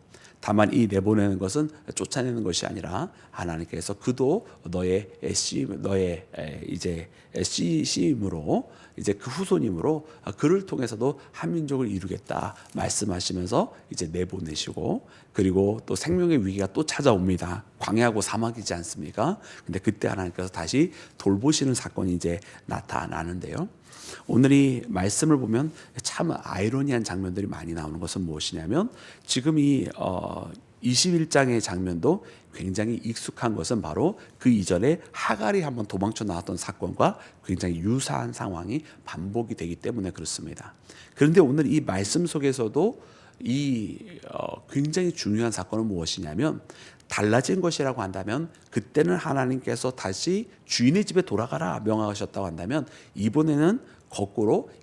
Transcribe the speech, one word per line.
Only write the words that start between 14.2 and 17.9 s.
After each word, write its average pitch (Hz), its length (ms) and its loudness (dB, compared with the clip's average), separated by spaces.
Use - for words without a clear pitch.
그리고 98 540 4
또 95 100 -2
생명의 170 480 2
위기가 95 300 -2
또 156 100 0
찾아옵니다. 92 800 2
광야하고 110 420 2